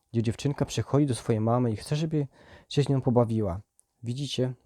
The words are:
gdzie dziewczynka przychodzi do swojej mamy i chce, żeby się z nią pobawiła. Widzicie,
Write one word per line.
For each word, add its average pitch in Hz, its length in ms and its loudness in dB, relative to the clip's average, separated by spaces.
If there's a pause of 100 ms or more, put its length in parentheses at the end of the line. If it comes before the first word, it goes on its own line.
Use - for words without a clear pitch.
(120)
gdzie 117 100 2
dziewczynka 139 420 -2
przychodzi 143 420 0
do 127 80 -2
swojej 110 260 -2
mamy 120 300 2
i 107 60 -2
chce, - 200 -4
żeby 156 300 -2 (420)
się 143 140 2
z 131 60 0
nią 135 120 2
pobawiła. 110 600 2 (420)
Widzicie, 127 500 -2 (140)